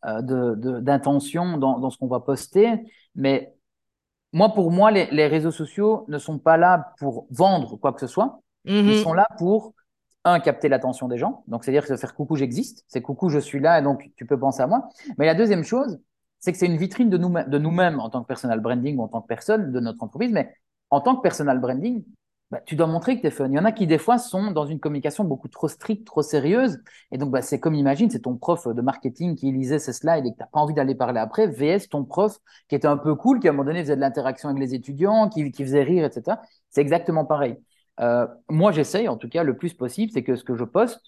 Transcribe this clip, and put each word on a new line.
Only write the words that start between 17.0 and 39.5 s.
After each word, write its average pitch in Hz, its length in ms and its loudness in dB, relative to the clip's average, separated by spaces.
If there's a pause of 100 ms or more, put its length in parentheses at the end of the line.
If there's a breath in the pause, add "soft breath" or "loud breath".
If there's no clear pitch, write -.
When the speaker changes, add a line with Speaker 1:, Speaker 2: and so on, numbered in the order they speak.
Speaker 1:
de 185 80 2
nous-, 180 120 0
de 147 280 -2
nous-mêmes 160 420 2
en 113 100 -6
tant 123 120 -6
que 117 60 -14
personal 117 320 -4
branding 123 380 -2
ou 117 60 -2
en 110 40 -6
tant 113 140 -8
que - 60 -20
personne 180 440 -2
de 123 80 -2
notre 117 220 -6
entreprise. 175 300 -4
Mais 170 220 -2 (360)
en 147 120 2
tant 254 140 2
que 254 60 -8
personal 143 380 0
branding, 139 440 -4 (480)
bah, - 140 -8
tu 160 100 -8
dois 160 120 2
montrer 165 300 0
que 247 60 -8
t'es 151 80 2
fun. 139 160 -2
Il 135 80 0
y 147 40 2
en 180 60 2
a 226 60 4
qui, 202 160 -2
des 156 100 4
fois, 233 200 2
sont 208 340 -4
dans 156 140 -2
une 151 140 -6
communication 147 440 -4
beaucoup 147 260 -4
trop - 180 -6
stricte, 220 380 -6
trop - 160 -2
sérieuse. 165 560 0 (340 soft breath)
Et - 60 -8
donc, 135 140 -4
bah, 127 100 0
c'est - 180 -4
comme, 160 160 0
imagine, 143 340 2
c'est 123 100 -4
ton 127 180 -6
prof 170 300 -2
de 120 140 -4
marketing 135 540 -4
qui 135 160 -2
lisait 135 280 -2
ses 135 120 -8
slides 151 340 0
et 117 60 -2
que - 60 -16
t'as - 80 -12
pas - 140 -2
envie 151 140 0
d'aller 135 220 0
parler 123 240 -2
après, 113 280 0
V 139 200 -2
S 190 220 0
ton 143 160 -4
prof 214 320 -2 (320 soft breath)
qui 147 60 0
était 143 120 2
un 147 100 4
peu 151 180 0
cool, 247 240 2
qui 185 80 4
à - 20 8
un 147 40 2
moment 139 120 0
donné 165 160 -2
faisait 147 140 0
de 131 60 -2
l'interaction 131 460 -2
avec 139 140 -2
les 127 120 -4
étudiants, 180 540 0
qui, 147 240 -4
qui - 120 -8
faisait 139 200 2
rire, 160 220 2
et 131 60 -2
cetera. 180 300 -6 (280 loud breath)
C'est 139 120 0
exactement 160 440 0
pareil. 139 320 -2 (420)
Euh, 120 280 2 (220)
moi, 165 220 4
j'essaye, 175 360 0
en 123 100 -4
tout 160 120 -14
cas, 170 140 -2
le 139 120 0